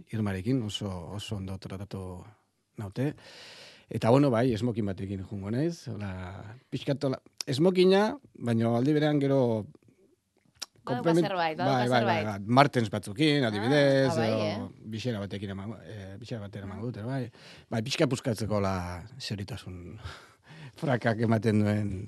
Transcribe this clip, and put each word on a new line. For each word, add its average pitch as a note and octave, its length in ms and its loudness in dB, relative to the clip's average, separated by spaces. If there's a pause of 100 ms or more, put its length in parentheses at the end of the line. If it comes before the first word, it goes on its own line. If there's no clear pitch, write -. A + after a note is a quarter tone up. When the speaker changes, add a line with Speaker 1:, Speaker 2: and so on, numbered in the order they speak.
(120)
Speaker 1:
Irmarekin, G#2+ 500 -2
oso, G#2 280 -6 (240)
oso G#2+ 220 -8
ondo F#2+ 220 -8
tratatu F#2+ 440 -10 (760)
naute. A#2 340 -4 (760)
Eta, A2 200 2
bueno, C#3 200 6
bai, A#2+ 220 4
smoking A2 340 -2
batekin F#2+ 380 -6
jungo G2 260 -8
naiz, D#3+ 380 -2
hola, G2+ 220 -8 (600)
pixkat C3 340 -2
hola, C3 140 0 (260)
smokina, F#3 600 6 (280)
baino A#2 440 2
aldi C3+ 200 4
berean D3+ 240 4
gero C#3 200 4 (1400)
Speaker 2:
Badauka B2 180 -2
Speaker 1:
komplement-, E3 240 4
Speaker 2:
zerbait, E3+ 320 -2
badauka - 220 2
Speaker 1:
bai, B2 100 2
bai, B2 160 4
bai, - 120 2
Speaker 2:
zerbait. G#2+ 100 -2 (180)
Speaker 1:
bai, A2+ 100 0
martens B2+ 380 6
batzukin, C3 520 2
Speaker 3:
Ah, A2+ 40 2
Speaker 1:
adibidez, C3+ 640 4
Speaker 3:
ah, A2+ 60 0
bai, A2+ 140 0
Speaker 1:
edo G#2 360 -2
Speaker 3:
eh? F#2 60 -14 (120)
Speaker 1:
bisera A2 340 -4
batekin G2+ 320 -6
emango, G2 300 -10
eh, F#2+ 380 -14
bisera A2+ 240 -10
batera G2 240 -10
emango F#2+ 160 -10
Speaker 2:
Ah. B2 80 -6
Speaker 1:
dute, G2+ 120 -10
bai. B2+ 280 -6 (400)
Bai, A#2+ 120 0
pixka C3+ 240 2
puskatzeko G#2+ 540 -2
la F#2+ 140 0 (420)
seritasun G2 640 -10 (560)
<laughs> D#3 420 -20
frakak A#2+ 480 0
ematen G#2+ 380 4
duen, G#2 260 2 (200)